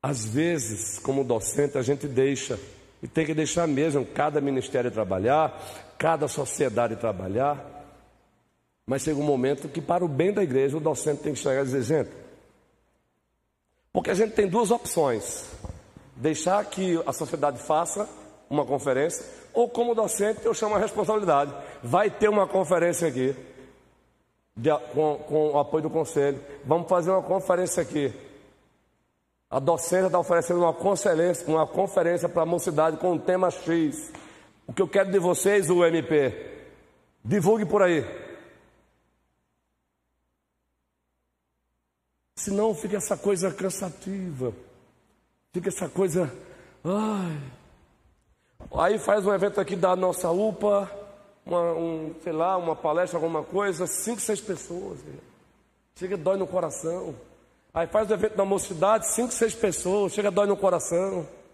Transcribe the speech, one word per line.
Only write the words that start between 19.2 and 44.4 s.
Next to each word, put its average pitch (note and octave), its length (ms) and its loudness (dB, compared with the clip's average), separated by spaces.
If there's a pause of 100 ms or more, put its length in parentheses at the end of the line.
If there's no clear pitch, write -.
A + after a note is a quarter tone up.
ou A#3 120 4
como A#3+ 280 0
docente G#3+ 500 0
eu A3+ 80 2
chamo G#3+ 220 0
a G3 40 4
responsabilidade, F#3 720 2 (300)
vai F3 300 4
ter G#3 180 4
uma G3+ 180 4
conferência F3 600 2
aqui, C3 280 0 (1200)
de A#2 140 2
a-, D3 80 4
com, D3 380 0 (120)
com D3+ 260 2
o C#3+ 40 4
apoio D3 240 2
do D#3 80 -2
conselho, C#3+ 500 0 (240)
vamos E3 240 0
fazer F3+ 220 2
uma F#3+ 140 2
conferência F#3 580 0
aqui. C#3+ 320 -2 (1300)
A B2 120 -2
docência F3 500 0
tá E3+ 100 2
oferecendo F3 400 2
uma E3+ 140 4
conferência, F3 760 0
uma D#3 200 2
conferência F3 600 0
pra E3+ 180 0
mocidade D#3+ 520 2
com F3+ 160 0
o D#3 60 0
tema F#3 320 2
X. D#3+ 600 -2 (540)
O B2 80 -14
que - 80 0
eu - 60 4
quero G3 240 2
de G3 80 4
vocês, F3+ 500 4
o F3 160 6
M E3 160 4
P, - 640 0 (580)
divulgue G3+ 400 2
por G3+ 200 4
aí. E3 200 4 (4000)
Senão G#3 380 0
fica G3+ 240 -4
essa G3 180 -2
coisa F#3+ 360 0
cansativa, F3+ 1000 -6 (1000)